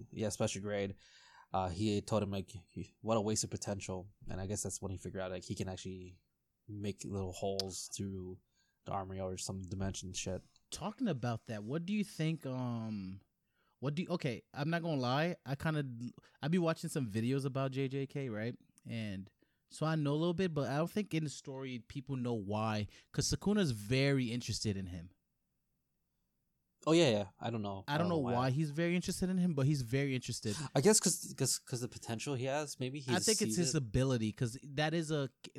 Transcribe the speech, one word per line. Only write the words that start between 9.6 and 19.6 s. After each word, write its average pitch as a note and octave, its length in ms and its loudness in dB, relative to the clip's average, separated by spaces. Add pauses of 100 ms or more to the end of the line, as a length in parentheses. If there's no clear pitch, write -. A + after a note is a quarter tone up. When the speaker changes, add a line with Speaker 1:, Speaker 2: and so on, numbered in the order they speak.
Speaker 1:
dimension F#2+ 500 -4
shit. F2+ 280 -4 (300)
Speaker 2:
Talking G#3+ 380 -4
about A#2+ 380 -2
that, G#2 160 -6
what D#3 220 -4
do G3+ 80 -2
you G#3 120 2
think, D#3+ 400 -2
um, A2+ 760 -4 (600)
what C#3+ 140 0
do F3+ 80 -2
you, - 80 -8
okay, C#3+ 320 -2 (100)
I'm C#3+ 160 -2
not E3 120 0
gonna D#3+ 180 0
lie, C#3 360 2 (100)
I C#3 100 -4
kinda, D3+ 300 0 (560)
I C3+ 60 -2
be F3 100 4
watching E3 320 2
some C3+ 200 0
videos A#2+ 360 2
about C3+ 260 0
J C3+ 180 0
J C3+ 180 -2
K, C#3 220 -6
right? A2 260 -2 (340)
And G#2 400 -4 (400)